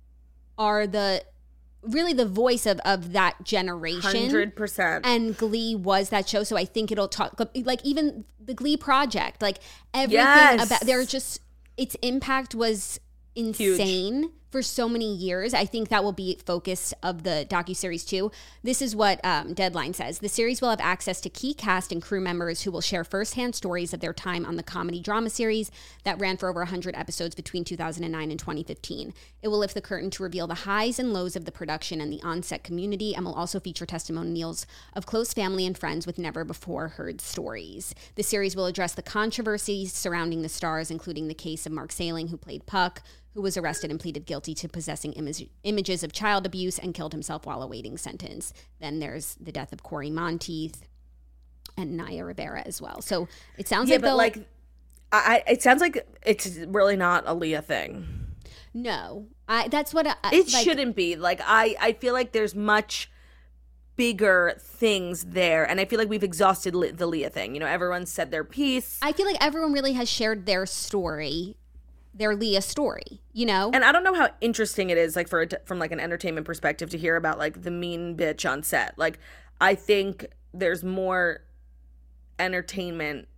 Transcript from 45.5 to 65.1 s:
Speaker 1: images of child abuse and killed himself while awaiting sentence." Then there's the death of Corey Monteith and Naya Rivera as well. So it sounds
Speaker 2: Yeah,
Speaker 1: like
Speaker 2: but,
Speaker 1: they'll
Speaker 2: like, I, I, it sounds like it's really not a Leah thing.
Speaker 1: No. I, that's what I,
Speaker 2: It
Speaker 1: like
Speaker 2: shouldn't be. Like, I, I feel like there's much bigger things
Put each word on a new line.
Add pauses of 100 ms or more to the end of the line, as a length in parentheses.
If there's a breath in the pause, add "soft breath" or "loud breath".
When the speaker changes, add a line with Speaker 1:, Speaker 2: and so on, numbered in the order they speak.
Speaker 1:
images
of
child
abuse
and
killed
himself
while
awaiting
sentence." (260 soft breath)
Then
there's
the
death
of
Corey
Monteith (880)
and
Naya
Rivera
as
well.
So (280 loud breath)
it
sounds
Speaker 2:
Yeah,
Speaker 1:
like
Speaker 2:
but,
Speaker 1:
they'll
Speaker 2:
like, (760)
I,
I,
it
sounds
like (200)
it's (100)
really
not
a
Leah
thing. (680 loud breath)
Speaker 1:
No. (200)
I,
that's
what
I, (160)
Speaker 2:
It
Speaker 1:
like
Speaker 2:
shouldn't
be.
Like,
I,
I
feel
like
there's
much (840 soft breath)
bigger
things